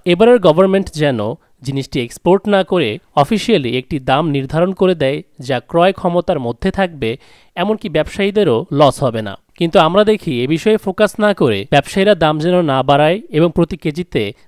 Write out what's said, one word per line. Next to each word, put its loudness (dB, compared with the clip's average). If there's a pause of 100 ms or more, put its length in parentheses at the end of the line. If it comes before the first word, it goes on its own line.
এবারের 4
গভর্নমেন্ট 2
যেন -2 (440)
জিনিসটি -4
এক্সপোর্ট 0
না 2
করে -2 (160)
অফিসিয়ালি 0
একটি -6
দাম 0
নির্ধারণ -2
করে 0
দেয় -2 (160)
যা -4
ক্রয় 2
ক্ষমতার -2
মধ্যে -4
থাকবে, -4 (380)
এমনকি -4
ব্যবসায়ীদেরও 0
লস 2
হবে -2
না। -10 (160)
কিন্তু 2
আমরা 4
দেখি -2
এ -2
বিষয়ে 0
ফোকাস -2
না 2
করে 0
ব্যবসায়ীরা 2
দাম 0
যেন 0
না 0
বাড়ায় 2
এবং 2
প্রতি -2
কেজিতে -6 (140)